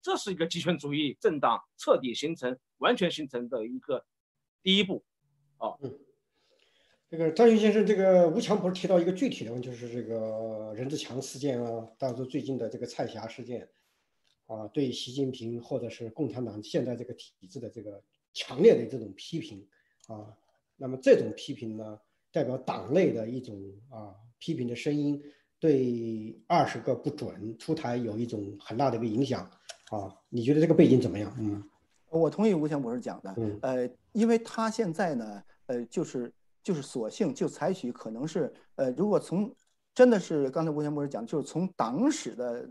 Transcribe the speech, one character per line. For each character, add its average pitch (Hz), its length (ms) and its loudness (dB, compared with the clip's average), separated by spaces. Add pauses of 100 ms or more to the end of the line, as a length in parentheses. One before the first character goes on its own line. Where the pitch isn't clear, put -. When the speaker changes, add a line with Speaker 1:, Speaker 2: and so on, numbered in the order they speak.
Speaker 1:
这 370 160 -2
是 202 160 -4
一 - 20 -2
个 165 120 0
极 170 140 -4
权 156 180 2
主 143 160 -4
义 147 260 0
政 160 180 2
党 117 220 2 (160)
彻 - 220 4
底 123 160 -2
形 160 200 -4
成、 127 240 -4 (200)
完 208 180 4
全 170 140 2
形 151 180 -6
成 123 220 -4
的 117 160 -2
一 127 140 -8
个 127 220 -4 (600)
第 190 160 4
一 208 40 4
步。 170 220 -2 (540)
哦。 110 240 -6
Speaker 2:
嗯， 123 160 -10 (1120)
这 165 80 -10
个 160 140 2
张 233 180 8
云 220 80 8
先 214 140 6
生， 208 140 4
这 208 80 6
个 185 340 8
吴 175 120 0
强 180 180 0
博 180 140 0
士 - 80 -6
提 180 60 -4
到 185 120 6
一 170 60 4
个 180 80 2
具 247 160 0
体 - 160 -6
的 110 80 -8
问 123 80 -6
题， 127 100 -8
就 120 40 -10
是 117 160 -12
这 120 120 -6
个 110 760 -6
任 131 120 -6
志 147 80 -4
强 123 240 -8
事 135 180 -10
件 127 240 -2
啊， 113 260 -6 (100)
当 127 160 -4
然 127 140 -6
最 139 120 -4
近 127 160 -4
的 113 120 -4
这 120 100 -10
个 120 80 -8
蔡 156 200 -6
霞 113 200 -10
事 117 160 -12
件 117 260 -10 (760)
啊， 107 220 -10
对 131 240 -2
习 123 200 -10
近 131 200 -2
平 117 280 -8
或 131 180 -6
者 117 120 -6
是 113 200 -12
共 139 180 -4
产 123 160 -6
党 107 180 -8
现 131 220 -2
在 123 100 -4
这 120 100 -8
个 - 100 -12
体 - 340 -20
制 - 100 -14
的 117 100 -10
这 110 140 -14
个 101 200 -16 (300)
强 131 300 -4
烈 190 140 10
的 117 100 -2
这 131 120 -8
种 104 180 -10
批 - 240 -8
评 98 260 -14 (400)
啊， 107 300 -16 (400)
那 135 100 -10
么 131 120 -4
这 - 200 8
种 110 160 -2
批 - 200 -10
评 110 240 -10
呢， 107 200 -12 (320)
代 156 140 0
表 127 140 -4
党 110 340 -6
内 180 180 4
的 113 160 -4
一 123 140 -6
种 104 180 -14 (320)
啊 104 240 -16 (240)
批 - 160 -6
评 127 140 -4
的 117 80 -6
声 147 180 -2
音， 143 260 0 (380)
对 120 880 0
二 160 200 6
十 - 120 -6
个 123 160 0
不 - 160 -6
准 104 480 -8
出 160 160 -4
台 120 220 -4
有 110 220 -2
一 117 80 -2
种 101 340 -6
很 - 160 -10
大 135 140 4
的 117 80 -2
一 - 20 -2
个 120 60 -2
影 117 180 2
响 127 180 -2 (480)
啊。 98 240 -8 (140)
你 120 140 -4
觉 131 100 4
得 151 80 6
这 160 60 6
个 160 80 6
背 143 120 10
景 123 140 10
怎 - 100 2
么 95 80 -4
样？ 104 200 -4
嗯。 101 240 -2 (480)
Speaker 3:
我 160 200 4
同 214 180 2
意 202 60 6
吴 151 120 0
强 147 140 -2
博 117 140 -4
士 123 60 -4
讲 110 200 -8
的， 95 160 -12
Speaker 2:
嗯。 107 240 -2
Speaker 3:
呃， 127 300 0 (220)
因 220 140 4
为 226 120 4
他 226 320 -2
现 208 220 -2
在 165 220 0
呢， 107 280 -8 (240)
呃， 120 200 -2
就 - 160 -4
是， 120 300 -6 (300)
就 196 120 -2
是 147 80 -4
索 113 260 -6
性 240 240 -2
就 196 140 -2
采 156 260 -2
取 123 200 -6
可 - 180 -12
能 117 160 -8
是， 160 260 -4 (240)
呃， 131 160 0
如 165 160 0
果 185 100 4
从， 190 360 -2 (400)
真 254 140 10
的 220 100 6
是 147 320 0
刚 160 140 -2
才 160 60 0
吴 147 120 -2
强 151 120 -2
博 147 80 -2
士 143 60 -4
讲， 117 180 -6
就 175 120 -2
是 170 80 -2
从 185 200 -2 (100)
党 143 340 0
史 117 240 -6
的， 123 360 -6